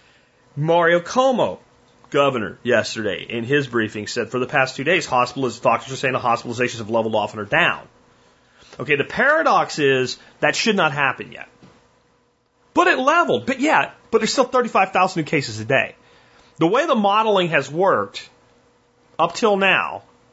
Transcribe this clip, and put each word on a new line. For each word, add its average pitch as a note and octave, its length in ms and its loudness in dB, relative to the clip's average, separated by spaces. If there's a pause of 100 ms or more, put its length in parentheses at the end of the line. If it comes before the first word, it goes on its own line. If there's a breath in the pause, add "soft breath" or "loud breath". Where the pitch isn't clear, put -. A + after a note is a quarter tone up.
(540 soft breath)
Mario E3 460 2
Cuomo, G#3 580 0 (520)
governor, B2+ 520 0
yesterday G#2+ 640 0
in A#2 180 -8
his C#3 220 0
briefing G#2+ 400 -4
said A2 240 -6
for B2+ 80 -4
the B2 80 -2
past C3 300 -2
two C#3 80 -6
days, E3 220 0
hospitaliz-, B2 560 -2
doctors B2 300 0
are C3 40 -10
saying C3 160 -2
the B2 80 -2
hospitalizations A#2 580 -2
have G#2+ 120 -10
leveled A2+ 240 0
off G#2+ 180 -2
and G#2+ 80 -10
are G2+ 60 -8
down. C#3 420 0 (920 loud breath)
Okay, C#3 180 0
the C3+ 80 -2
paradox B3 720 0
is C3+ 400 0 (220 loud breath)
that D3 140 2
should G#3+ 220 0
not D#3 160 2
happen C3+ 400 -4
yet. - 160 -18 (1300)
But F4+ 140 4
it C#4+ 100 2
leveled. C4 480 2
But C4 140 -4
yeah, B3 320 2 (180)
but A3+ 80 2
there's G#3+ 140 -2
still B3+ 120 2
thirty-five A#3 480 0
thousand F3+ 300 0
new C#3+ 40 -4
cases B2+ 320 -4
a A2 60 -8
day. B2 300 0 (640 soft breath)
The D#3 80 2
way B3+ 200 2
the D4 80 2
modeling G3+ 540 2
has C#3 220 -2
worked D3+ 580 -2 (880)
up E3 180 0
till G#3 220 2
now, B2 460 0 (300)